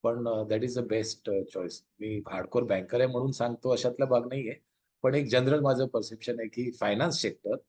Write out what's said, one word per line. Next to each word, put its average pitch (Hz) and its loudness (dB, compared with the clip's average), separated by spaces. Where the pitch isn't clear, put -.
पण, 120 0
अ, 110 0
that 110 0
is 123 -2
the 110 -4
best, 110 -2
अ, 98 -2
choice. 90 -6
मी 107 -6
हार्डकोर 95 -2
बँकर 104 0
आहे 127 4
म्हणून 127 -2
सांगतो 120 -2
अशातला 123 2
भाग 123 2
नाहीये, 127 -6
पण 131 4
एक 143 2
जनरल 127 4
माझं 131 4
परसेप्शन 117 -4
आहे 113 -6
की 123 -4
फायनान्स 120 0
सेक्टर 104 -2